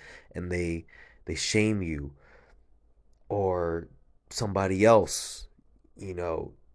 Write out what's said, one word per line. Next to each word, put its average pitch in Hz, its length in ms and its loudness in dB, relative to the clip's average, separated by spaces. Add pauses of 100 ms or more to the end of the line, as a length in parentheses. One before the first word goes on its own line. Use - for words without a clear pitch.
(340)
And 87 180 -6
they, 85 340 -2 (380)
they 87 100 -8
shame 107 480 2
you, 73 300 -6 (1160)
or 90 600 -2 (420)
somebody 98 540 0
else, - 640 4 (480)
you 95 180 -12
know, 87 380 -6 (220)